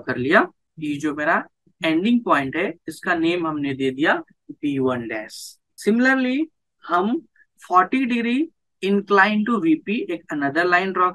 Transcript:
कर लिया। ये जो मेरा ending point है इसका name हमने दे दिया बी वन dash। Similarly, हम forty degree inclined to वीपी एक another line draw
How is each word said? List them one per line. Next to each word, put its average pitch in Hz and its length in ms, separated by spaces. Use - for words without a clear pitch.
कर 120 100
लिया। 170 300
ये 147 220
जो 151 140
मेरा 160 300
ending 185 440
point 139 320
है 202 160
इसका 175 260
name 170 320
हमने 147 280
दे 131 160
दिया 151 240
बी 143 260
वन 123 300
dash। 110 300
Similarly, 254 580
हम 269 320
forty 185 480
degree 240 320
inclined 202 680
to 226 140
वीपी 165 360
एक 165 100
another 143 320
line 185 280
draw 180 200